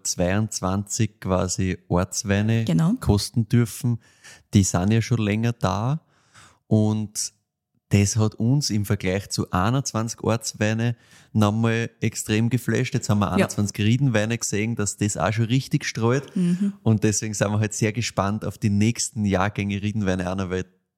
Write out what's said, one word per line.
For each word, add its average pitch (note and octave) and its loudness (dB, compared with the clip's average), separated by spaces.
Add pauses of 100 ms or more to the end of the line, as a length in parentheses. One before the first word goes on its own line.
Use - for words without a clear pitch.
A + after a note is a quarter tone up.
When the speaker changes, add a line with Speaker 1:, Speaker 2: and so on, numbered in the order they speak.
Speaker 1:
zweiundzwanzig G2 -2
quasi F#2 0 (100)
Ortsweine G2+ 0
Speaker 2:
Genau. E3 2
Speaker 1:
kosten - 0
dürfen. A#2+ 0 (540)
Die G2 6
sind F#2 0
ja A2+ 4
schon A2+ 0
länger A2 0
da A2 -2 (640)
und G#2+ 0 (580)
das G2+ 2
hat G#2+ 2
uns B2+ 0
im G#2 -2
Vergleich F#2+ -2
zu - -6
einundzwanzig A2+ -2
Ortsweine A2+ -2 (380)
nochmal A2+ 2 (100)
extrem A2+ 0
geflasht. A#2+ 0
Jetzt A#2+ -2
haben G#2 4
wir G2+ 2
Speaker 2:
Ja. - -4
Speaker 1:
einundzwanzig - 0
Riedenweine A2+ 2
gesehen, A2 -2
dass G#2 -4
das G#2+ -2
auch G2 2
schon A2+ 0
richtig C3+ 0
streut. B2 -2
Speaker 2:
Mhm. F#3 0 (100)
Speaker 1:
Und A2 2
deswegen G#2+ -2
sind G#2 0
wir G#2 0
halt G#2+ 0
sehr G#2+ 0
gespannt G#2 -2
auf G2+ -6
die A2 0
nächsten G#2 0
Jahrgänge G2+ 0
Riedenweine F#2+ -2
auch F#2+ -4
noch, F#2+ -4
weil F#2 -4 (340)